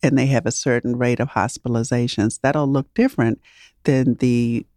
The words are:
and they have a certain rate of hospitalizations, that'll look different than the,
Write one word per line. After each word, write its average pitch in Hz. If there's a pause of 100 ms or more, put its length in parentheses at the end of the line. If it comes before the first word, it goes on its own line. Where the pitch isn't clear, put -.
and 135
they 135
have 131
a 117
certain 120
rate 123
of 127
hospitalizations, 117
that'll 143
look 135
different 175 (440)
than 131
the, 120 (120)